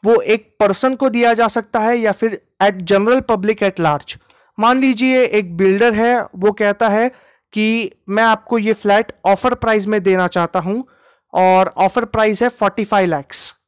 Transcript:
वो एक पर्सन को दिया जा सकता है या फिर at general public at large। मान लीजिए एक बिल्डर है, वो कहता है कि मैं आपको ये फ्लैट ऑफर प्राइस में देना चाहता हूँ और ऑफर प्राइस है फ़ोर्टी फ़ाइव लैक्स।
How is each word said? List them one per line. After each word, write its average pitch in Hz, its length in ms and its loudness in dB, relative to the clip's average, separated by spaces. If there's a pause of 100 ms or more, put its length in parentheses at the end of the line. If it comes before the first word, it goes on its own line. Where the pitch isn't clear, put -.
वो 214 180 4
एक 214 260 -2 (120)
पर्सन 214 360 0
को 269 140 0
दिया 233 240 2
जा 226 140 0
सकता 226 320 -4
है 233 180 0
या 220 140 0
फिर 214 280 -4 (240)
at 196 220 0
general 208 400 2
public 214 380 -2
at 190 180 -2
large। 151 360 -2 (400)
मान 240 220 2
लीजिए 262 440 2
एक 202 340 -2
बिल्डर 196 360 2
है, 233 280 0
वो 190 300 -2
कहता 208 380 0
है 220 200 0 (440)
कि 220 380 -2 (180)
मैं 208 140 0
आपको 226 340 0
ये 220 160 0
फ्लैट 208 380 0 (140)
ऑफर 196 300 0
प्राइस 214 320 -2
में 214 160 -2
देना 185 240 2
चाहता 170 320 -2
हूँ 196 240 -6 (500)
और 185 440 2
ऑफर 196 280 0
प्राइस 214 380 -2
है 247 60 0
फ़ोर्टी 214 340 -4
फ़ाइव 196 260 0
लैक्स। - 440 -6 (140)